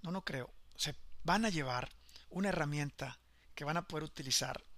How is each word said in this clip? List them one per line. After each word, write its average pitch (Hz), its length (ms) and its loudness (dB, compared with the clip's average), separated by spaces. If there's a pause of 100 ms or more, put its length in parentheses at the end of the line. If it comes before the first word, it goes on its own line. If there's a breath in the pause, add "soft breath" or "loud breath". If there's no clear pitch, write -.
no, 165 80 -4
no 185 140 -2
creo, 131 280 -2 (240)
se - 180 -2 (300)
van 202 200 6
a 220 60 6
llevar 131 400 2 (380 loud breath)
una 196 220 2
herramienta 147 680 0 (360 soft breath)
que 147 100 -6
van 151 120 2
a 175 120 0
poder 156 160 -2
utilizar 131 600 0 (140)